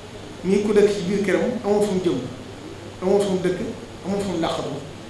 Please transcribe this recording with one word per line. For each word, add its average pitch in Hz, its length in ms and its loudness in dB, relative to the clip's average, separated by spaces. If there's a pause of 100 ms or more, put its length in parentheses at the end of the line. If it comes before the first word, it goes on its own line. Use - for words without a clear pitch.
(460)
nit 202 200 4
ku 214 80 2
dëkk 202 160 8
ci 202 140 -2
biir 190 220 0
këram 170 160 2 (240)
amul 208 200 4
fu 196 80 0
mu 185 80 2
jëm, 147 180 2 (800)
amul 196 200 4
fu 196 120 0
mu 185 100 0
dëkk, 180 160 0 (460)
amul 196 160 -2
fu 196 100 -4
mu 165 80 -2
làqatu, 156 300 -2 (400)